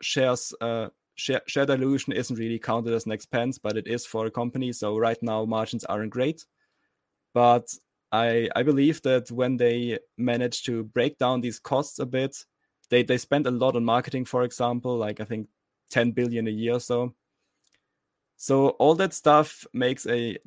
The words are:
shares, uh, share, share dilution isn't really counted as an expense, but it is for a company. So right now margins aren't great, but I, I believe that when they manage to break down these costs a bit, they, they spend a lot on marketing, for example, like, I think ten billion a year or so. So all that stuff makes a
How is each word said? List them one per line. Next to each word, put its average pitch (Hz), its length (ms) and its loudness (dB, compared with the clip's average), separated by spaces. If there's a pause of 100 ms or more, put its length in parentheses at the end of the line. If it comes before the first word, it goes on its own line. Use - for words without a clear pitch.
shares, 127 580 0
uh, 113 280 -4 (260)
share, - 320 -2
share 139 180 0
dilution 135 480 0
isn't 123 260 -4
really 113 200 -4
counted 117 340 -2
as 113 140 -2
an 110 60 -4
expense, 120 440 -4
but 107 200 -4
it 107 100 -4
is 117 180 -4
for 110 220 -4
a 113 60 -6
company. 123 400 -4
So 107 260 -4
right 117 240 0
now 110 220 -2
margins 110 400 -4
aren't 104 260 -4
great, 127 340 -2 (880)
but 120 400 4 (380)
I, 117 460 2
I 123 80 2
believe 147 380 4
that 127 280 2
when 123 280 0
they 120 420 0 (180)
manage 120 460 -2
to 117 180 -4
break 120 360 -2
down 127 220 2
these 117 200 -6
costs - 400 -2
a 135 60 -4
bit, 131 380 -4 (440)
they, 123 160 6
they 127 120 2
spend 139 300 0
a 127 60 0
lot 123 240 2
on 117 80 0
marketing, 123 400 0
for 123 180 -2
example, 123 540 -2
like, 107 240 -4
I 107 40 -8
think 107 240 -8 (400)
ten 120 220 2
billion 117 380 -2
a - 20 -2
year 113 240 -2
or 120 60 -2
so. 123 340 -4 (1200)
So 135 340 2
all 156 260 4
that 185 180 0
stuff 151 580 4
makes 127 340 -2
a 117 300 -2 (100)